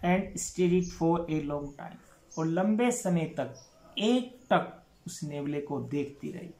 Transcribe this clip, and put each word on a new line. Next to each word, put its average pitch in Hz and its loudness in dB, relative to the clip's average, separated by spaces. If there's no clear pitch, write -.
And 180 4
stared 180 2
it 180 -4
for 170 2
a 156 0
long 147 -4
time। - -16
और 160 0
लंबे 208 2
समय 175 2
तक 135 -6
एक 247 2
टक - 0
उस - -10
नेवले 147 -4
को 143 -4
देखती 139 -4
रही। 175 -12